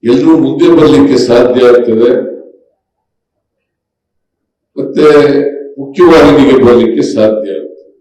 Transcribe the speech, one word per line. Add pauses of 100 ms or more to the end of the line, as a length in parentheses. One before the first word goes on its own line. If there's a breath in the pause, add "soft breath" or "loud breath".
(120)
ಎಲ್ರೂ (120)
ಮುಂದೆ (120)
ಬರ್ಲಿಕ್ಕೆ (100)
ಸಾಧ್ಯ
ಆಗ್ತದೆ, (2750)
ಮತ್ತೆ (760)
ಮುಖ್ಯವಾಹಿನಿಗೆ (100)
ಬರ್ಲಿಕ್ಕೆ (100)
ಸಾಧ್ಯ
ಆಗ್ತದೆ. (300)